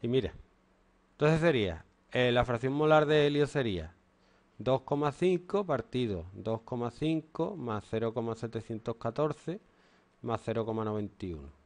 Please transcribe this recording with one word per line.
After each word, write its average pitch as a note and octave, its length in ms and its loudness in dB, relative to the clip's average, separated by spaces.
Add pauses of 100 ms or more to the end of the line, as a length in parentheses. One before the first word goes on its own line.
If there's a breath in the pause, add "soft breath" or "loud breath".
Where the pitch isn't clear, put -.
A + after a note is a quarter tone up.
Y A#2+ 80 -4
mira, A#2+ 240 0 (800)
entonces D#3 280 2
sería, G#2+ 440 0 (260)
eh, B2 220 2
la B2 120 4
fracción B2 280 0
molar D#3 320 6
de D3 220 4
helio D3 200 2
sería G2+ 480 -4 (640 soft breath)
dos B2+ 220 2
coma D3 320 0
cinco F3+ 520 0
partido A#2+ 680 -2
dos A2 300 -4
coma A#2+ 280 -4
cinco D#3+ 680 -4
más A#2 320 -4
cero A2 260 -2
coma A#2 200 -2
setecientos A2+ 640 -6
catorce D3+ 640 -4 (640 soft breath)
más A#2 200 -4
cero A2+ 220 -2
coma A2 200 2
noventa G#2 420 -4
y F2 80 -4
uno. C#2+ 320 -14